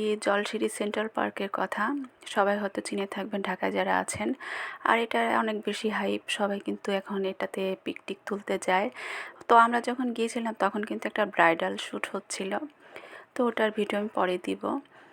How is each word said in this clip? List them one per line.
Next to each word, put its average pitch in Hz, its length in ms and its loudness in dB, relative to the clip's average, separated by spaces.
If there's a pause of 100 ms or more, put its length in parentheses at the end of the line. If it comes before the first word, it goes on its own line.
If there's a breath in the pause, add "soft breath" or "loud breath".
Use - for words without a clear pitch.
(220)
জলসিঁড়ি 214 480 0
সেন্ট্রাল 214 380 -2
পার্কের 208 460 -2
কথা। 196 300 -2 (420)
সবাই 202 320 2
হয়তো 208 240 -4
চিনে 196 260 -4
থাকবেন 202 340 -4
ঢাকায় 190 300 -2
যারা 190 280 2
আছেন। 185 300 -2 (540 loud breath)
আর 226 160 6
এটা 233 200 0 (200)
অনেক 220 260 0
বেশি 214 240 -2
হাইপ, 202 380 0
সবাই 202 320 0
কিন্তু - 320 -6
এখন 196 340 -2
এটাতে 190 360 -4 (220)
পিক - 220 -6
টিক 196 200 -8
তুলতে 202 300 -4 (100)
যায়। 190 220 4 (600 loud breath)
তো 233 80 8
আমরা 233 260 8
যখন 247 320 -2
গিয়েছিলাম 233 460 -2
তখন 202 240 2
কিন্তু 214 240 -4
একটা 208 180 2
ব্রাইডাল 175 520 4
শ্যুট - 340 -6
হচ্ছিল, 196 400 -6 (800 loud breath)
তো - 120 -2
ওটার 226 260 2
ভিডিও 208 280 0
আমি 208 140 -2
পরে 185 320 2
দিব। 196 180 -4 (500 loud breath)